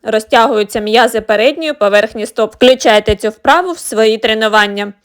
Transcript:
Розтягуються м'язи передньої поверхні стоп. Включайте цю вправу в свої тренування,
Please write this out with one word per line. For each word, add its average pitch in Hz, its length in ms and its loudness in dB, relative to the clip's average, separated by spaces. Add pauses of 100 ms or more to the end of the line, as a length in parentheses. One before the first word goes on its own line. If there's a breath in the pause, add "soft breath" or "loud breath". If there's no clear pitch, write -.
Розтягуються 220 760 0
м'язи 226 420 0
передньої 285 520 -2
поверхні 208 520 0
стоп. 220 280 -4
Включайте 233 600 2
цю 208 140 -4
вправу 330 420 0
в - 80 -12
свої 220 380 0
тренування, 208 760 -2 (120 soft breath)